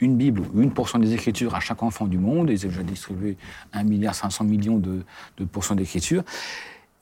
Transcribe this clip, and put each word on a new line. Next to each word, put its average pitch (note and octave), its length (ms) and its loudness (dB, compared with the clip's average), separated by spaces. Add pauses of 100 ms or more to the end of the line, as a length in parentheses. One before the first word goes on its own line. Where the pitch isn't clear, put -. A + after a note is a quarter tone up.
une C3+ 160 4
Bible A#2 260 4 (120)
ou G#2 80 4
une C#3 80 6
portion A#2+ 280 0
des A2 160 4
Écritures A2+ 400 -2
à F2+ 60 -2
chaque - 220 -6
enfant A2 240 -2
du F#2 120 2
monde. D3 320 2
Ils G2+ 100 2
avaient G2 80 -4
déjà F2+ 140 -4
distribué F#2+ 540 -6 (360)
un G#2 100 -4
milliard G#2 320 2
cinq G2+ 160 -4
cents A2 140 -4
millions G#2+ 340 2
de, F#2 220 0 (380)
de G2 60 -4
portions G2 300 -4
d'Écriture. F#2+ 480 0 (800)